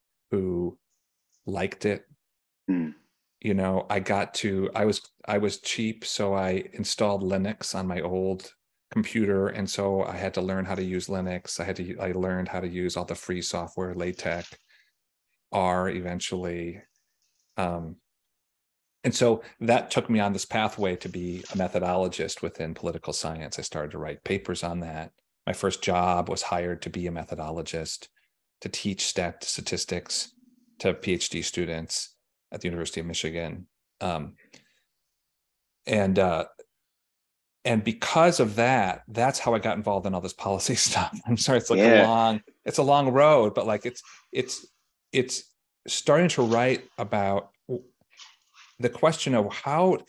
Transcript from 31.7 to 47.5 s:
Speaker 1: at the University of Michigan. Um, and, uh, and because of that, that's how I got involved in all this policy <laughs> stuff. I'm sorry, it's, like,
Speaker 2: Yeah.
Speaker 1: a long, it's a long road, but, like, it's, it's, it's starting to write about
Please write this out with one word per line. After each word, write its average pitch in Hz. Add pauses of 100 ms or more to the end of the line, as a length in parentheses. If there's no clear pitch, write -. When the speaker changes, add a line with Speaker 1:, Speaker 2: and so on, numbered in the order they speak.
Speaker 1:
at -
the 90
University 85
of 82
Michigan. 82 (360)
Um, 85 (1500)
and, 98
uh, 87 (1160)
and 110
because 160
of 107
that, 117
that's 117
how 117
I 110
got 95
involved 101
in 95
all 90
this 90
policy 98
<laughs> -
stuff. -
I'm 113
sorry, 127
it's, -
like, 98
Speaker 2:
Yeah. 110
Speaker 1:
a -
long, 113 (240)
it's 110
a 147
long 143
road, 131
but, 104
like, 107
it's, - (280)
it's, - (440)
it's - (440)
starting 160
to 139
write 120 (140)
about 101 (180)